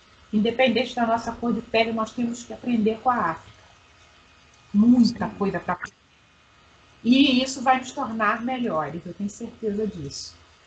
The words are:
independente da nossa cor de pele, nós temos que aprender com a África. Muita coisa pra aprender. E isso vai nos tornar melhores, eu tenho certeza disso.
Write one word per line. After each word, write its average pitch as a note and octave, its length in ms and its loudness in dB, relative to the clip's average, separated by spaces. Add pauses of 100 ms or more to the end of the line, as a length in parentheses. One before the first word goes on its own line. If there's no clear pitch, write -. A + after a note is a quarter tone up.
(320)
independente A#3 640 2
da A#3 120 0
nossa A3+ 240 -2
cor A#3+ 200 -2
de G#3 100 -2
pele, A3+ 300 0
nós A3 200 -4
temos A#3 320 -4
que A3 100 -14
aprender A3 480 0
com B3+ 80 0
a G3+ 220 0
África. - 260 -14 (1120)
Muita A3 560 6
coisa F#3 320 -4
pra - 140 -4
aprender. - 220 -12 (1080)
E B3+ 380 4
isso C4 220 -4
vai B3+ 160 4
nos - 120 -12
tornar A3+ 520 -4
melhores, F3 600 -4
eu F3 120 -12
tenho G3+ 140 -6
certeza G#3+ 580 -6
disso. - 480 -12 (320)